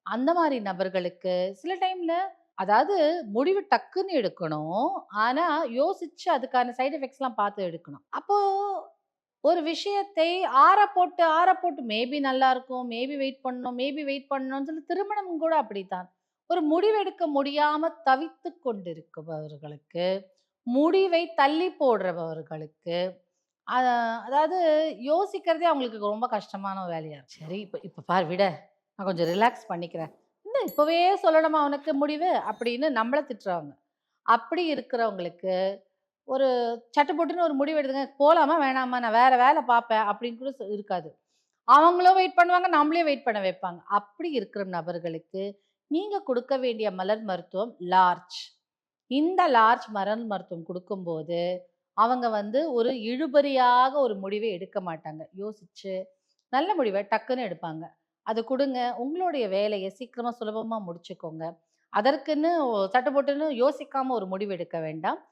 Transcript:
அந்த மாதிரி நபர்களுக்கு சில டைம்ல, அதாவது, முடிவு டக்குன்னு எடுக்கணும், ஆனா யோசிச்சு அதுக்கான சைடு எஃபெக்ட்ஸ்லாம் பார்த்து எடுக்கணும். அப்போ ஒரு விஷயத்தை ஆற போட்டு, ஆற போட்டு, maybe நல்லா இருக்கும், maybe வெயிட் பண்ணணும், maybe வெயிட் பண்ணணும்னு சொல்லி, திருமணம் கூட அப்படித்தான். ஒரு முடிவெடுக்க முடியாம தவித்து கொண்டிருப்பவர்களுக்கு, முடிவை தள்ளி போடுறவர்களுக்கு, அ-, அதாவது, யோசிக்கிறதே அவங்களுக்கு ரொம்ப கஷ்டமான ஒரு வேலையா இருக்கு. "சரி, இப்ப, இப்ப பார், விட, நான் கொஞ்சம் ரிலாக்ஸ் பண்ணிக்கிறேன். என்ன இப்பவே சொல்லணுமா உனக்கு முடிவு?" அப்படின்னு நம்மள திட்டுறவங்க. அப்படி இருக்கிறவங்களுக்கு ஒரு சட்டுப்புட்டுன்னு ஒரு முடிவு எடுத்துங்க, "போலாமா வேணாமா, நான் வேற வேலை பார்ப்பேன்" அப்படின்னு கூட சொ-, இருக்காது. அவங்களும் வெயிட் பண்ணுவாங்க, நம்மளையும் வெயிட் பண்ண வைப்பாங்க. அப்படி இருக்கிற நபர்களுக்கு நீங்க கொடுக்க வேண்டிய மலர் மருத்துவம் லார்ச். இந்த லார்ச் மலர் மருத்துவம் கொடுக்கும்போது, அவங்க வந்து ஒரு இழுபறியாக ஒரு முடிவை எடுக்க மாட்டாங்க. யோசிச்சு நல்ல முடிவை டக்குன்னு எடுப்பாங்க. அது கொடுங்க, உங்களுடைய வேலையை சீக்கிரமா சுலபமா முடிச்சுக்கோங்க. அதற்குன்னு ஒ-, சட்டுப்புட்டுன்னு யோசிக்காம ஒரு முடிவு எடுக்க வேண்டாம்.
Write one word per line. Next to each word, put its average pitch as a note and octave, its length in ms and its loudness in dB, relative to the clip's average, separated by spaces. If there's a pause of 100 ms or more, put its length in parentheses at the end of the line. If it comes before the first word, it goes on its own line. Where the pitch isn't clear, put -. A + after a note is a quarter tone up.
அந்த B3+ 320 0
மாதிரி D4+ 260 2
நபர்களுக்கு F#3 920 -2
சில F4 220 -6
டைம்ல, F4+ 380 -2 (400)
அதாவது, D4+ 720 2
முடிவு D4 440 0
டக்குன்னு F#4 380 -2
எடுக்கணும், F#3 840 -2 (180)
ஆனா D4 580 0
யோசிச்சு D#4+ 680 -2
அதுக்கான C4 200 0
சைடு B3 260 0
எஃபெக்ட்ஸ்லாம் C4 560 -4
பார்த்து G3+ 340 -2
எடுக்கணும். D#3+ 420 -12
அப்போ G4+ 460 0 (840)
ஒரு D#4+ 240 2
விஷயத்தை F4+ 800 -2
ஆற F#4+ 420 6
போட்டு, F4+ 380 2
ஆற E4+ 300 4
போட்டு, E4+ 320 -4
maybe B3 340 -4
நல்லா C4 320 2
இருக்கும், B3+ 400 -4
maybe C4 260 -6
வெயிட் C4+ 260 -4
பண்ணணும், B3+ 100 -6
maybe B3+ 500 -6
வெயிட் C#4 260 -6
பண்ணணும்னு C4+ 340 -4
சொல்லி, D#4 240 -8
திருமணம் G4 500 -4
கூட D#4+ 180 0
அப்படித்தான். G3 580 -4 (320)
ஒரு F4 160 0
முடிவெடுக்க F#4+ 640 0 (100)
முடியாம D4 540 0 (160)
தவித்து D4+ 500 -2 (100)
கொண்டிருப்பவர்களுக்கு, D#3+ 1600 -8 (400)
முடிவை E4 720 2
தள்ளி D#4 360 2
போடுறவர்களுக்கு, E3+ 1400 -4 (580)
அ-, A#3+ 500 0
அதாவது, D#4 800 2
யோசிக்கிறதே F4 480 0
அவங்களுக்கு D4+ 500 0
ரொம்ப G#3 300 -2
கஷ்டமான G3 580 -6
ஒரு E3+ 80 -6
வேலையா D#3+ 120 -8
இருக்கு. D3 200 -14
"சரி, E3 340 -12
இப்ப, G3+ 220 -12
இப்ப D#3+ 200 -18
பார், F3+ 240 0
விட, F3+ 440 -2 (260)
நான் F#3+ 120 -6
கொஞ்சம் E3+ 200 0
ரிலாக்ஸ் A3 420 0
பண்ணிக்கிறேன். E3+ 440 -8 (280)
என்ன A#4+ 240 -4
இப்பவே E4+ 560 2
சொல்லணுமா D#4+ 240 4
உனக்கு D4 480 0
முடிவு?" D4 320 -2
அப்படின்னு A3+ 440 -2
நம்மள A#3+ 420 0
திட்டுறவங்க. G3 680 -4 (440)
அப்படி D#4 520 0
இருக்கிறவங்களுக்கு G3 1120 -4 (380)
ஒரு B3 580 0 (180)
சட்டுப்புட்டுன்னு E4 420 2
ஒரு D#4+ 120 2
முடிவு C#4+ 280 0
எடுத்துங்க, C4+ 280 -4 (100)
"போலாமா D#4+ 220 8
வேணாமா, C#4 320 2
நான் B3 280 -2
வேற A#3 280 6
வேலை C4 320 6
பார்ப்பேன்" A#3 380 2
அப்படின்னு A3 380 -2
கூட C4 120 -8
சொ-, G#3+ 220 -10
இருக்காது. F#3 460 -6 (460)
அவங்களும் F4 500 8
வெயிட் F#4 220 4
பண்ணுவாங்க, F4 140 6
நம்மளையும் E4+ 540 2
வெயிட் C#4+ 200 0
பண்ண G#3 180 0
வைப்பாங்க. F#3 460 -4
அப்படி G#3 440 -4
இருக்கிற G3+ 340 -4
நபர்களுக்கு F3 960 -8 (260)
நீங்க G4 320 -4
கொடுக்க C4 380 -2
வேண்டிய A3 340 -2
மலர் F#3+ 300 -2
மருத்துவம் F#3+ 580 -6
லார்ச். F3+ 800 2 (480)
இந்த E4+ 400 2
லார்ச் A#3+ 400 4
மலர் G#3+ 380 -4
மருத்துவம் F#3 380 -8
கொடுக்கும்போது, F3 1080 -6 (240)
அவங்க A#3+ 360 2
வந்து A3 420 -2
ஒரு A#3+ 200 0
இழுபறியாக B3+ 1000 2
ஒரு B3+ 220 0
முடிவை G3+ 340 -4
எடுக்க F#3 320 -8
மாட்டாங்க. D#3+ 420 -12 (140)
யோசிச்சு G3 640 -12 (460)
நல்ல E4+ 260 0
முடிவை G#3 280 0
டக்குன்னு G#3+ 240 -2
எடுப்பாங்க. F3 560 -6 (380)
அது A3+ 220 -4
கொடுங்க, B3 540 -2
உங்களுடைய D4 500 -2
வேலையை G3 420 -2
சீக்கிரமா A#3 500 -8
சுலபமா A3 480 -6
முடிச்சுக்கோங்க. E3 680 -12 (400)
அதற்குன்னு D4+ 600 2
ஒ-, G#3+ 340 0
சட்டுப்புட்டுன்னு C#4+ 580 0
யோசிக்காம C4+ 600 -2
ஒரு G#3+ 180 -2
முடிவு F#3+ 260 -6
எடுக்க E3+ 260 -6
வேண்டாம். D#3+ 380 -4 (140)